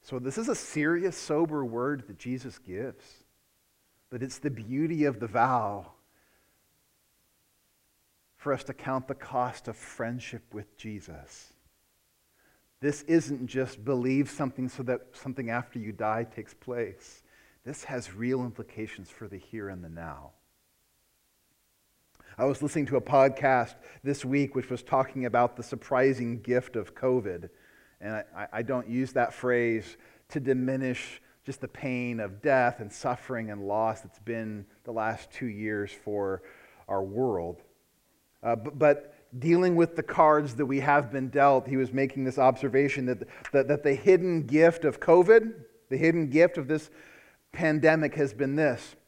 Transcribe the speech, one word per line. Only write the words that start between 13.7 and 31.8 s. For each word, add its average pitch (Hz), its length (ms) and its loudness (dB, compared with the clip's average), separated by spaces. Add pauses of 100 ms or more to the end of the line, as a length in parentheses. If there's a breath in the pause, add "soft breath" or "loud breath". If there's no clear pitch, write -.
believe 131 440 0
something 131 380 -4
so 127 160 -10
that 120 160 -2 (140)
something 127 360 -8
after 120 300 -6
you 107 140 -8
die 110 320 -2
takes - 280 -16
place. - 680 -10 (400 soft breath)
This - 220 -12
has 120 280 -10
real 123 300 -2
implications 110 680 -12
for 107 200 -16
the 98 80 -14
here 101 320 -12
and 92 120 -12
the 82 60 -14
now. 80 440 -14 (2000 loud breath)
I 120 60 0
was 135 180 0
listening 147 260 -2
to 139 100 0
a 117 40 2
podcast 131 720 4 (280 loud breath)
this 139 220 -4
week 139 300 0
which 127 140 -4
was 123 140 -8
talking 131 420 -2
about 120 300 2
the 117 80 -12
surprising 120 760 0
gift 123 340 -2
of 104 200 -8
covid. 104 540 -2 (540 soft breath)
And 107 120 -8
I, 107 80 -6 (120)
I, 101 180 -8
I 113 100 -4
don't 123 260 -4
use 127 240 -2
that 120 180 2
phrase 120 640 0 (340 soft breath)
to 156 100 -4
diminish 127 840 -2 (240 soft breath)
just - 160 -10
the 127 60 -10
pain 123 520 -6